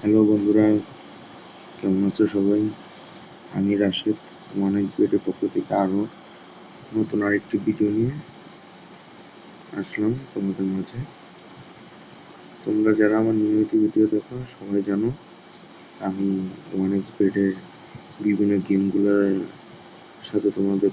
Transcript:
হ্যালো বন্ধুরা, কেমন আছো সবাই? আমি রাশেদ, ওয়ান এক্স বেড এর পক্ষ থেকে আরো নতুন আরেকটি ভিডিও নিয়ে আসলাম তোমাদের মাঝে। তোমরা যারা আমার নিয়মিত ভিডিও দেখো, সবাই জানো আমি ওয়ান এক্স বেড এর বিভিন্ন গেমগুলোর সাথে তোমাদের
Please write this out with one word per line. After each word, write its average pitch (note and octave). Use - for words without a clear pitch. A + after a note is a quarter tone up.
হ্যালো G#2+
বন্ধুরা, G#2+
কেমন G2
আছো G#2
সবাই? G#2
আমি G2
রাশেদ, G#2
ওয়ান G2
এক্স G2
বেড G2+
এর G#2
পক্ষ -
থেকে -
আরো G2
নতুন G#2+
আরেকটি G#2
ভিডিও G#2
নিয়ে A2+
আসলাম G#2+
তোমাদের G2
মাঝে। F#2+
তোমরা G#2+
যারা G#2+
আমার A2
নিয়মিত G#2+
ভিডিও G#2+
দেখো, A#2
সবাই G2+
জানো G2+
আমি F#2+
ওয়ান F#2+
এক্স F#2+
বেড G2+
এর G2
বিভিন্ন G2+
গেমগুলোর G2
সাথে G#2
তোমাদের G2